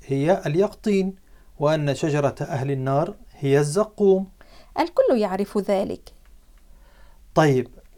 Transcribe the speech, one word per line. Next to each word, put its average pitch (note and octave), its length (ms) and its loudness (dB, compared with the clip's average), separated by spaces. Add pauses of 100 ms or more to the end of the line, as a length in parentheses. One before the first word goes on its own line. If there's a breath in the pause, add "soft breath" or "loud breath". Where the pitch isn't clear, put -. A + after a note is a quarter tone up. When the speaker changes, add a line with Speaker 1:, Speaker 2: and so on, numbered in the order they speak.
Speaker 1:
هي D3 400 0
اليقطين، F#3+ 680 -2 (420 soft breath)
وأن D3 360 0
شجرة C#3+ 460 0
أهل C#3 300 -6
النار C3+ 440 -2 (240)
هي C#3 200 2
الزقوم. F#3+ 680 2 (500 soft breath)
Speaker 2:
الكل E4+ 400 2
يعرف G3 400 -2
ذلك. - 540 -4 (1200 soft breath)
Speaker 1:
طيب، D3 340 2 (300)